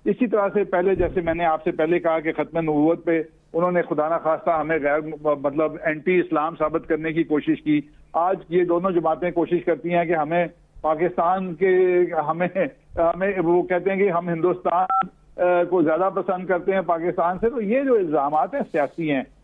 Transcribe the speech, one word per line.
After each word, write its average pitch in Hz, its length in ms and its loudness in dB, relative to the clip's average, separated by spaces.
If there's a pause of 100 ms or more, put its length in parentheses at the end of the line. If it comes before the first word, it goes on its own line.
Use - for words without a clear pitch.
इसी 208 200 0
तरह 202 220 0
से 202 140 0
पहले, 185 320 0
जैसे 175 260 2
मैंने 165 240 0
आपसे 156 260 2
पहले 165 280 2
कहा 160 200 2
कि 156 120 -2
खत्म 151 280 -2
नबूवत 160 460 2
पे 165 220 2 (260)
उन्होंने 175 300 2
खुदा 156 260 0
ना 165 80 0
खास्ता 160 380 0
हमें 156 240 0
गैर, 143 200 0 (460)
मतलब, 151 400 -2
एंटी 165 340 0
इस्लाम 160 360 -2
साबित 156 340 -2
करने 160 240 -2
की 165 100 0
कोशिश 147 360 0
की। 147 340 -2 (220)
आज 180 220 0 (140)
ये 175 140 2
दोनों 175 260 0
जमातें 160 420 -2
कोशिश 170 300 0
करती 165 260 -2
हैं 170 180 0
कि 175 60 0
हमें 165 360 0 (340)
पाकिस्तान 175 680 0
के, 170 140 0 (480)
हमें, 165 540 -2 (300)
हमें, 180 400 0
वो 175 240 2
कहते 180 260 0
हैं 190 100 0
कि 202 80 4
हम 175 220 -2
हिंदुस्तान, 180 760 0
अ, 175 560 0
को 175 200 2
ज्यादा 160 260 2
पसंद 185 380 -4
करते 180 240 -2
हैं 190 120 0
पाकिस्तान 170 540 -2
से। 220 120 0
तो 254 120 -6
ये 233 220 0
जो 262 120 2
इल्जामात 156 600 0
हैं, 277 80 -2
सियासी 151 440 -4
हैं। 135 200 -2 (160)